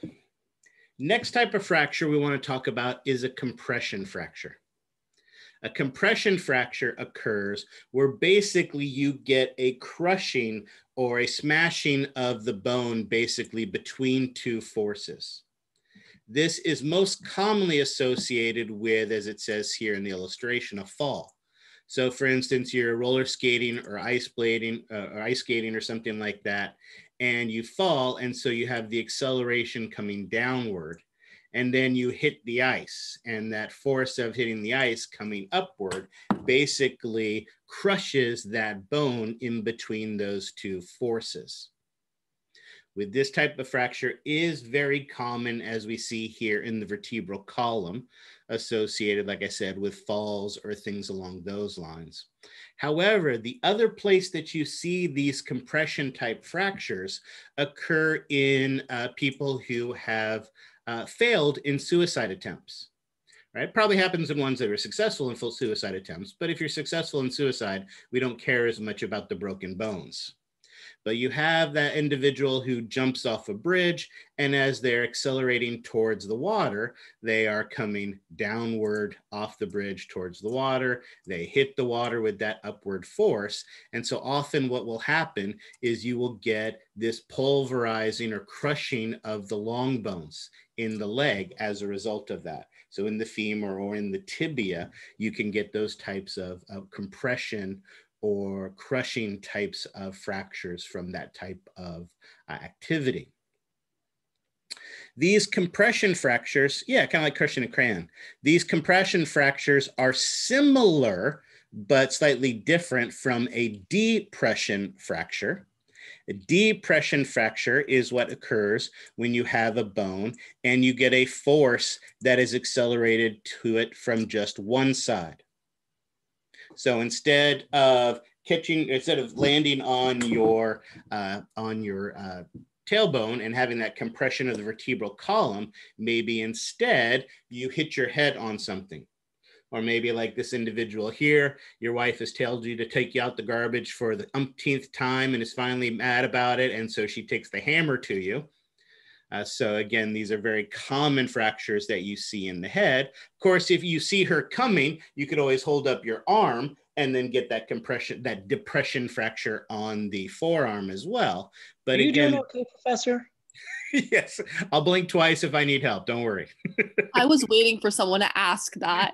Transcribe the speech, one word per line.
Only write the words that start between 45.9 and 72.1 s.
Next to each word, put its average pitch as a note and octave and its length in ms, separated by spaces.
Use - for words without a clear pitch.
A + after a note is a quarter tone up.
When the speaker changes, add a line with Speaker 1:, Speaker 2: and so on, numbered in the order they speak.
Speaker 1:
see A2+ 320
here G#2+ 360
in A2 180
the G2+ 40
vertebral G2 540
column, A2+ 680
associated, G#2+ 760
like G2 160
I G2+ 60
said, F#2+ 300
with G2 280
falls G#2 600
or G#2 80
things G2+ 340
along F#2 360
those G2+ 340
lines. D#2+ 480
However, D#3+ 640
the A2 260
other G#3+ 240
place G3 440
that D#3+ 220
you D#3 120
see F3+ 420
these C#3 340
compression C#3+ 680
type A#2 320
fractures C#3+ 800
occur D#3 720
in, C3+ 600
uh, B2 260
people C#3 440
who A#2+ 340
have, A2 560
uh, A2+ 200
failed E3+ 540
in C#3 200
suicide E3 520
attempts. - 580
Right? B2+ 180
Probably G#3 220
happens F3+ 340
in D3 100
ones C3+ 200
that A2+ 100
are G#2 80
successful D3+ 520
in A2+ 80
full - 140
suicide G#2+ 440
attempts, F#2+ 420
but E3+ 120
if D#3+ 100
you're D#3 80
successful D#3 540
in B2+ 100
suicide, G#2+ 540
we B2+ 80
don't B2 180
care B2 300
as G#2+ 140
much G#2+ 220
about G2+ 260
the G2+ 60
broken F#2 400
bones. F#2+ 580
But A2+ 120
you B2 120
have D#3 440
that D3 220
individual C#3 640